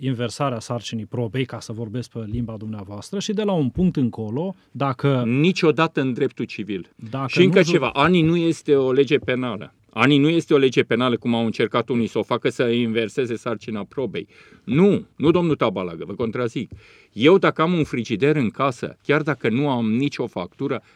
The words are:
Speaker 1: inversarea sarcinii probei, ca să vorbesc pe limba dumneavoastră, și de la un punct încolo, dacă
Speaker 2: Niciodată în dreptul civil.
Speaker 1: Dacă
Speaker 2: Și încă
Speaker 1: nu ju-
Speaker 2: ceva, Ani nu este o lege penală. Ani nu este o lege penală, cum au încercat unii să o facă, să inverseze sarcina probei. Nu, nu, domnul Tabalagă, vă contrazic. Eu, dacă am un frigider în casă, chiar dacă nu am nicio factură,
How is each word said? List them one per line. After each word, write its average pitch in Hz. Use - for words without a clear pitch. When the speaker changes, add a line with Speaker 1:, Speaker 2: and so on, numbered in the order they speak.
Speaker 1:
inversarea 123
sarcinii 117
probei, 120
ca 117
să -
vorbesc 113
pe 113
limba 113
dumneavoastră, 104
și 214
de 208
la 202
un 151
punct 180
încolo, 123
dacă 135
Speaker 2:
Niciodată 156
în 131
dreptul 131
civil. 98
Speaker 1:
Dacă 135
Speaker 2:
Și 170
încă 180
Speaker 1:
nu 180
ju- 156
Speaker 2:
ceva, 143
Ani 160
nu 165
este 165
o 131
lege 131
penală. 127
Ani 135
nu 143
este 165
o -
lege 135
penală, 123
cum 120
au 117
încercat 113
unii 120
să 117
o 107
facă, 123
să 139
inverseze 117
sarcina 107
probei. 101
Nu, 180
nu, 147
domnul 170
Tabalagă, 90
vă 92
contrazic. 117
Eu, 156
dacă 160
am 175
un 160
frigider 127
în 113
casă, 131
chiar 147
dacă 143
nu 131
am 117
nicio 131
factură, 123